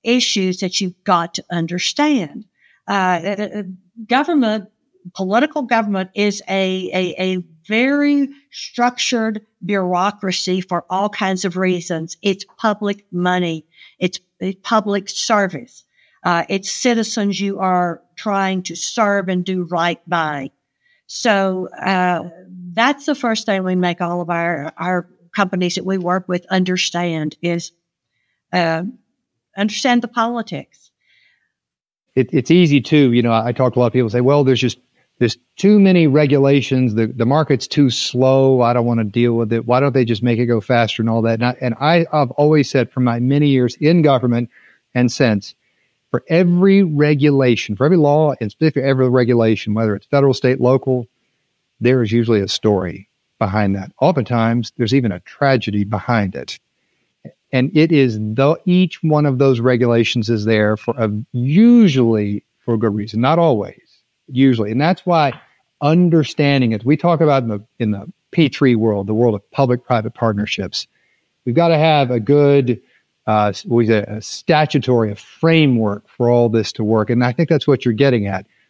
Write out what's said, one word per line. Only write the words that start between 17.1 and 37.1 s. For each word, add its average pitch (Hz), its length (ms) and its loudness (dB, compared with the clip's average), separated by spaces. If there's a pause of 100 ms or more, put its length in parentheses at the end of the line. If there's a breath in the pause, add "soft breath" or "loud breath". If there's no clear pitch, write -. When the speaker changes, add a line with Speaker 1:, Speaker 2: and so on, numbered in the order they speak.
Speaker 1:
you 196 200 -4
are 180 420 -2 (140)
trying 190 480 -4
to 170 100 -12
serve 202 540 -2
and 180 160 -2
do 185 180 -4
right 170 460 -4
by. 151 420 -4 (560)
So, 196 640 -2 (120)
uh, 180 480 -2 (440)
that's 262 340 -2
the 302 80 -2
first 226 300 -4
thing 196 200 -2
we 185 100 -2
make 180 260 -2
all 175 200 -4
of 175 100 -6
our, 170 480 -4
our 175 300 -4 (280)
companies 180 380 -2
that 180 100 -8
we 190 140 -4
work 180 280 -4
with 180 200 -6
understand 175 960 -4
is, 170 280 -6 (840)
uh, 165 320 -2 (720)
understand 220 460 0
the 233 60 -8
politics. 233 840 -8 (1200)
Speaker 2:
It, 131 180 0
it's 139 180 0
easy 160 300 4
to, 139 320 2
you 120 100 2
know, 117 100 0
I 113 200 0
talk 127 220 0
to - 40 -2
a - 20 4
lot 123 80 4
of - 40 -4
people 120 180 0
say, 123 100 0
Well, 143 240 4
there's 127 160 2
just 120 180 -2 (440)
there's 113 160 0 (160)
too 208 240 4
many 180 300 4
regulations. 135 880 2
The, 113 100 2
the 120 180 -4